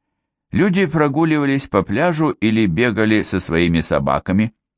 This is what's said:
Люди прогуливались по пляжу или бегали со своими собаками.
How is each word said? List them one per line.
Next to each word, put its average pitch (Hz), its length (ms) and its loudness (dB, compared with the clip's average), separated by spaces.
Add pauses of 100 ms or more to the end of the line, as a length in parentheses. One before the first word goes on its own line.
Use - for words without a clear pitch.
(520)
Люди 190 320 2
прогуливались 147 840 0
по 98 160 0
пляжу 156 480 0
или 110 360 0
бегали 107 560 0
со 95 180 -4
своими 85 400 0
собаками. 78 720 -2 (260)